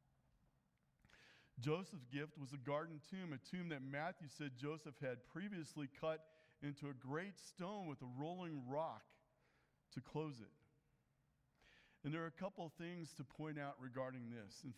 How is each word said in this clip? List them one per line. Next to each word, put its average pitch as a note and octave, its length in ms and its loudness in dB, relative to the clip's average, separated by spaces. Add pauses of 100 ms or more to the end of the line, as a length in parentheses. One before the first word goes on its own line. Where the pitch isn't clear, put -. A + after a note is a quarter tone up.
(1600)
Joseph's D3+ 520 4
gift D3 240 0
was C#3 160 -4
a C#3+ 40 -2
garden D3 420 2 (100)
tomb, F#3 240 0
a C3 60 0 (100)
tomb F3+ 200 2
that C#3+ 120 2
Matthew D3 460 0
said C#3+ 240 0 (100)
Joseph D3+ 400 0
had B2+ 180 2 (140)
previously D#3+ 560 0 (120)
cut D#3+ 180 6 (460)
into C#3+ 240 0
a C#3 60 0
great D3 440 0
stone F#3+ 480 -2
with C#3 160 -2
a B2+ 80 -2 (100)
rolling E3 480 0
rock C#3 360 2 (920)
to B2+ 60 0
close D3+ 400 0
it. G2+ 100 -10 (1500)
And D3 80 4
there E3 120 4
are - 20 0
a E3 160 -4
couple F#3+ 240 0
of D3 60 -4
things E3+ 460 -2
to D3 40 -2
point D3+ 340 -2
out C#3+ 220 0
regarding B2+ 520 0
this. A2 340 -6
And B2+ 140 -2